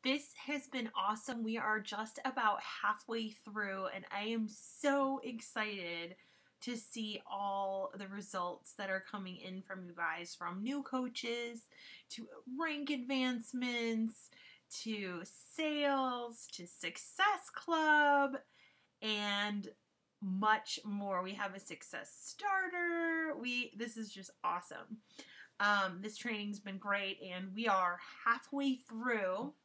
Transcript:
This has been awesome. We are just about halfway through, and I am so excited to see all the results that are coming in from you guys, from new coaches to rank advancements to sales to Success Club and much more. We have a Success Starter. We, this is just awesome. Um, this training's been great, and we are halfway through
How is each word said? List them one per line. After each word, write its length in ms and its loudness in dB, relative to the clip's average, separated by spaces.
This 280 2
has 220 -2
been 280 -4
awesome. 480 0
We 140 0
are 220 2
just 440 -4
about 360 2
halfway 460 0
through, 680 -4
and 100 -8
I 100 0
am 220 0
so 760 2
excited 920 -4
to 160 -4
see 480 -6
all 720 0
the 100 -8
results 680 -4
that 180 -4
are 200 0
coming 260 -8
in 260 -8
from 240 -10
you 100 -14
guys, 400 -2
from 240 -4
new 220 0
coaches 800 -2
to 160 -10
rank 320 0
advancements 1400 2
to 400 -2
sales 960 2
to 160 -10
Success 840 2
Club 840 6
and 680 0
much 640 4
more. 380 0
We 100 -4
have 220 -4
a 40 -8
Success 640 -10
Starter. 1160 2
We, 340 -2
this 220 -4
is 140 -6
just 180 -12
awesome. 560 -4
Um, 420 4
this 160 -6
training's 420 -4
been 200 -6
great, 420 0
and 320 -8
we 140 0
are 320 6
halfway 540 2
through 640 0